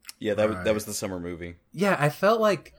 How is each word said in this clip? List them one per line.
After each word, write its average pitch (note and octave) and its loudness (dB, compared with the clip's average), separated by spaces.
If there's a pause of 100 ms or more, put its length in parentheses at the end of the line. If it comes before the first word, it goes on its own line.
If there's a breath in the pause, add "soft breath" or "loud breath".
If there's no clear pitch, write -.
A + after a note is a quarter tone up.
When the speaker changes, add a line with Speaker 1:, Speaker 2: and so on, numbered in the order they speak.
(200)
Speaker 1:
Yeah, G#2 0
that G#2+ 4
was, G#2 -4
that F#2 -8
Speaker 2:
Right. A2+ 4
Speaker 1:
was G#2+ -2
the G#2+ -8
summer F#2 -6
movie. F2 -8 (160)
Speaker 3:
Yeah, F#3 2
I D3 4
felt G#3+ 2
like G3+ 0